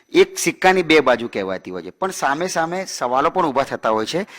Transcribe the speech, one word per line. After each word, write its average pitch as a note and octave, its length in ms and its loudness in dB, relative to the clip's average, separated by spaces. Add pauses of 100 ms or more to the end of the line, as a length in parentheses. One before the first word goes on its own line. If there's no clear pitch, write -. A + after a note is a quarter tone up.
(140)
એક F#3+ 240 4
સિક્કાની F#3 460 2
બે D#3 160 6
બાજુ B2 280 2
કહેવાતી F#2+ 440 -6
હોય F2+ 120 -10
છે, E2+ 60 -12
પણ F#3+ 220 -6
સામે D#3 360 -2
સામે F3 380 -4
સવાલો C3+ 440 -2
પણ F3 160 -2
ઊભા C3+ 180 0
થતા A#2+ 260 -4
હોય A2 160 0
છે. E3+ 220 -6 (120)